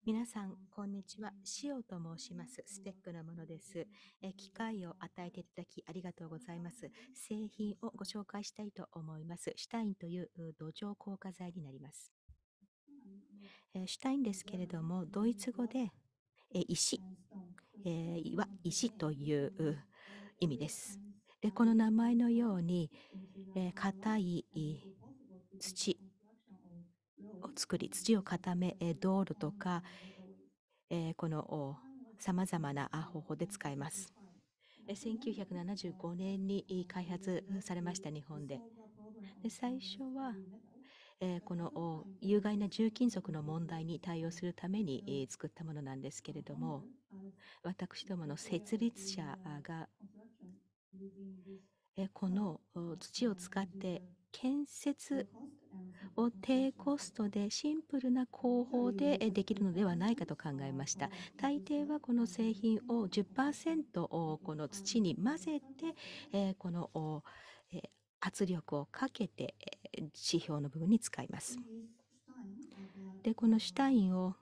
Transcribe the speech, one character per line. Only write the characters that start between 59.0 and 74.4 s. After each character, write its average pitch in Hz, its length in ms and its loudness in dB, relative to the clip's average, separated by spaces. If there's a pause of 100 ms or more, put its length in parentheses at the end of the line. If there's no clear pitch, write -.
え 220 80 4
ー、 190 40 4
で 196 120 4
き 214 100 2
る 196 100 4
の 185 80 4
で 185 120 6
は 175 120 4
な 190 140 4
い 233 60 6
か 170 100 -2
と 147 100 -2
考 - 140 -4 (100)
え 135 120 -2
ま 135 140 -2
し - 80 0
た。 139 160 0 (280)
大 277 240 2
抵 294 240 2
は 302 140 2
こ - 120 0
の 233 140 6
製 226 260 2
品 220 360 4
を 233 200 4
十 202 160 4
パ - 200 2
ー 285 100 4
セ 330 220 0
ン 311 80 2
ト 170 200 0
を 156 400 0
こ 156 100 -2
の 151 140 -2
土 - 320 0
に 180 160 6
混 254 220 2
ぜ 294 220 0
て、 - 40 -20 (680)
え 196 180 4
ー、 185 80 -2
こ 180 120 -4
の、 170 220 -2
お、 156 300 -2 (500)
え 175 60 -8
ー、 - 20 -6 (400)
圧 190 240 2
力 175 320 0
を 143 100 0
か - 220 -2
け - 200 -2
て、 - 260 -6 (400)
え - 80 -6
ー、 151 100 -6
地 - 240 0 (120)
表 147 140 2
の 143 60 0
部 151 120 -4
分 165 100 6
に 226 80 10
使 - 240 0
い - 80 -6
ま - 100 -6
す。 247 180 -6 (1600)
で、 226 120 4
こ 233 140 8
の 220 100 12
シ - 140 0
ュ - 20 -14
タ 277 140 6
イ 233 180 10
ン 185 100 6
を 185 260 4